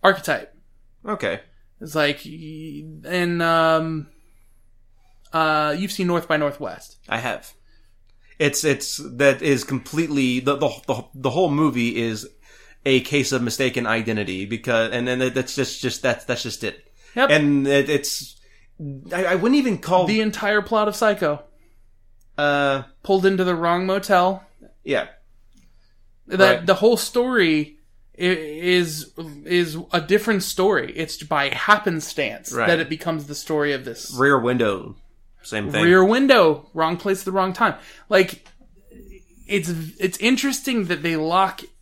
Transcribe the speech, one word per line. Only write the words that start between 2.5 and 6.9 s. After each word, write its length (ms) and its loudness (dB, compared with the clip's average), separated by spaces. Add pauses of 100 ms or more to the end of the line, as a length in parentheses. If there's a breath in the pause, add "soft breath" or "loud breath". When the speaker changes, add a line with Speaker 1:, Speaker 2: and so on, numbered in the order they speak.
Speaker 1:
um, 680 2 (1300)
uh, 440 0
you've 140 -6
seen 160 -2
North 200 0
by 100 2
Northwest. 600 -6 (120)